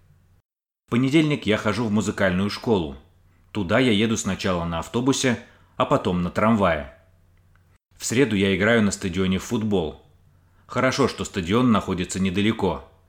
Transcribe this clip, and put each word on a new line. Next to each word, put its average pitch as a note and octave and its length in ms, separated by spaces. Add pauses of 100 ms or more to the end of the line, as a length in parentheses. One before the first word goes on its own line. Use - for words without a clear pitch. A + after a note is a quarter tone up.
(840)
В - 60
понедельник C#3 560
я G#2 100
хожу G#2+ 280
в G#2+ 60
музыкальную G2+ 600
школу. E2+ 460 (540)
Туда G#2 280
я B2+ 120
еду A2 240
сначала F#2 500
на E2+ 120
автобусе, B2+ 640 (360)
а - 120
потом F2+ 340
на F2 80
трамвае. F#2+ 640 (1000)
В - 80
среду A2+ 300
я G2 200
играю A2 280
на G2+ 80
стадионе F#2 480
в - 40
футбол. G2+ 600 (640)
Хорошо, B2 400
что - 180
стадион G#2 460
находится F#2 480
недалеко. F#2+ 680 (220)